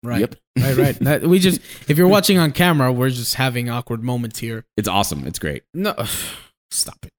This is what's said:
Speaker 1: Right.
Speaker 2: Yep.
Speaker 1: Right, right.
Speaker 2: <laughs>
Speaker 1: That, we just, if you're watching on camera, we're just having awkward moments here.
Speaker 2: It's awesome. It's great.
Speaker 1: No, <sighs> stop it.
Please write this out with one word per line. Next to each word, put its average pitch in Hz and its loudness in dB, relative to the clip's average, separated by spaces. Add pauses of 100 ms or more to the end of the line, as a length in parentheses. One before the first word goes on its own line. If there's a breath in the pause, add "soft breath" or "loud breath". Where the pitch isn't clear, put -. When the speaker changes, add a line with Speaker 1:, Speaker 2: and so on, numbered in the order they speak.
Speaker 1:
Right. 117 -4
Speaker 2:
Yep. - -2 (220)
Speaker 1:
Right, 131 2
right. - 2
Speaker 2:
<laughs> - -6
Speaker 1:
That, 143 2
we 175 6
just, 185 2 (280 loud breath)
if 147 2
you're 180 6
watching 196 4
on 156 2
camera, 151 2
we're 127 0
just 120 -4
having 123 -2
awkward 117 -8
moments 120 -6
here. 113 -10 (120)
Speaker 2:
It's 107 -2
awesome. 90 -2
It's - -10
great. 73 -6 (100)
Speaker 1:
No, 190 -4 (400 loud breath)
<sighs> - -20
stop - -8
it. - -20